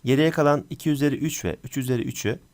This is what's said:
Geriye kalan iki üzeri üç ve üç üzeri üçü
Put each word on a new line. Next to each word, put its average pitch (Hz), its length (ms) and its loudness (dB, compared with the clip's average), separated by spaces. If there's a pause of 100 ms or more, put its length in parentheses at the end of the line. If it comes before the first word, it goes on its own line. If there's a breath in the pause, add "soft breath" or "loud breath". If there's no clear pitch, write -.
Geriye 139 260 4
kalan 147 400 2
iki 156 200 -4
üzeri 143 260 2
üç - 280 -4
ve 82 200 -2
üç - 120 -10
üzeri 127 260 -2
üçü - 360 -4 (160)